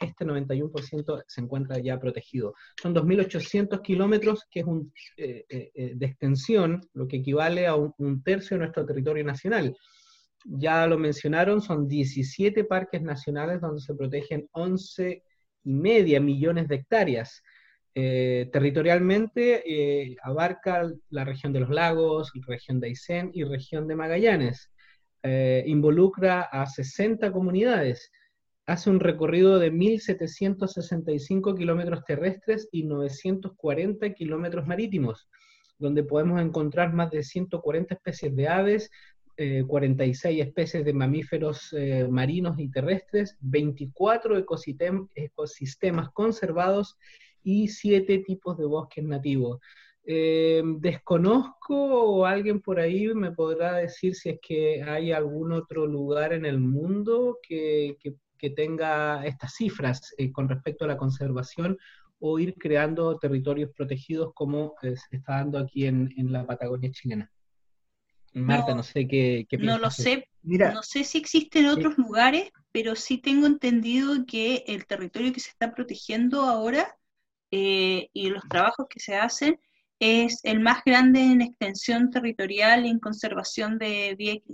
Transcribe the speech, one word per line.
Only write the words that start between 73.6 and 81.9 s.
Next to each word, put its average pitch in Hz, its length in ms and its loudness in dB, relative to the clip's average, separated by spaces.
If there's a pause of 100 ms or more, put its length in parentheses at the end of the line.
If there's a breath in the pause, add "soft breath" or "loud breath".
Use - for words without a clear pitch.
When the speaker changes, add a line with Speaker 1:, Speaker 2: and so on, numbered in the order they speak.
Speaker 2:
que 233 400 -2
el 202 180 -6
territorio 208 480 -4
que 254 80 -8
se - 80 -12
está 233 260 -4
protegiendo 247 680 0
ahora, 247 520 0 (560)
eh, 190 600 0
y 196 160 -4
los 196 220 -4
trabajos 196 400 2
que - 100 -18
se 202 140 -6
hacen 247 440 0 (420)
es 226 420 4
el 220 160 0
más 233 260 4
grande 254 380 8
en 254 180 8
extensión 233 720 0